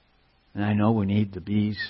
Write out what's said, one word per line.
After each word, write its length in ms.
And 100
I 100
know 180
we 140
need 260
the 80
bees, 380